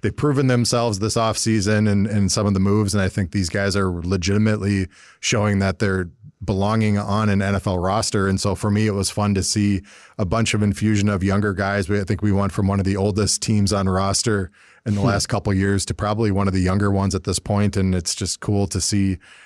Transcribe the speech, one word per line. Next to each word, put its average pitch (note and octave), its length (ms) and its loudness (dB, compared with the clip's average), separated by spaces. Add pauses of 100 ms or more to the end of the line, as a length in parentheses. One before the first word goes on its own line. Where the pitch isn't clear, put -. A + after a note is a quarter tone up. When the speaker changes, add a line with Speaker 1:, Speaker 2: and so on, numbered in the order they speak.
Speaker 1:
they've G#2+ 120 -2
proven C#3+ 340 0
themselves A#2+ 500 0
this G#2 160 -2
offseason G#2+ 760 2
and, G2+ 160 2
and G2+ 240 0
some G#2+ 160 0
of G2+ 60 2
the F#2+ 80 2
moves. G2+ 320 2
And G2+ 100 0
I F#2+ 60 0
think F#2 240 -4
these F#2+ 160 -2
guys G2 260 -2
are G2 140 0
legitimately G2 1000 0 (320)
showing G#2 400 0
that F#2+ 180 0
they're F#2+ 320 0 (340)
belonging G#2 540 2
on G#2 320 0
an G2 100 2
N G2 140 0
F G2 120 -2
L F#2 120 0
roster. G2 500 0
And F#2+ 100 0
so G2 160 -2
for G#2 160 -2
me, G#2 160 2
it G#2 60 0
was G2 160 -2
fun G#2 260 0
to F#2+ 80 0
see G2+ 380 0 (380)
a G#2+ 80 0
bunch A2 260 0
of G#2+ 100 0
infusion G#2 460 2
of G2 160 0
younger G2 300 0
guys. G2 340 -2
We, G#2 100 0
I G2 60 -2
think G2+ 160 -2
we G#2 100 0
went G2 220 0
from G2 160 0
one G2 100 0
of F#2+ 60 0
the G2 140 0
oldest G2+ 420 0
teams G#2 320 0
on G2 160 0
roster G2 600 0 (360)
in G#2+ 80 0
the G2+ 60 -2
Speaker 2:
Hmm. B2+ 60 2
Speaker 1:
last G2+ 200 0
couple G#2 240 -2
of F#2+ 80 2
years G2 280 2
to - 80 -4
probably G#2+ 360 0
one G2 160 2
of F#2+ 80 0
the F#2+ 60 2
younger G2 300 2
ones G2 240 0
at F#2 100 -4
this F#2+ 140 -2
point. G2+ 380 0
And F#2+ 180 2
it's F2 200 -2
just - 260 -6
cool G2+ 280 0
to F#2 120 -4
see G2 380 0 (280)